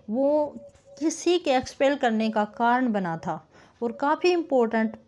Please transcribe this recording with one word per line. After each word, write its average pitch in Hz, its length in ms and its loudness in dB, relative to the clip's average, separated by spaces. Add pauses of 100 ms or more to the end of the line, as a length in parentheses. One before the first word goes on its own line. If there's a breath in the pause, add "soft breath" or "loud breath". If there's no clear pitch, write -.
(100)
वो 285 460 0 (420)
किसी 339 400 0
के 339 120 -2
एक्सपेल 269 460 0
करने 220 340 0
का 214 140 0
कारण 240 480 0
बना 185 240 -2
था, 160 320 -8 (340 loud breath)
और 233 100 -2
काफ़ी 302 400 0
इंपॉर्टेंट 233 640 0 (120)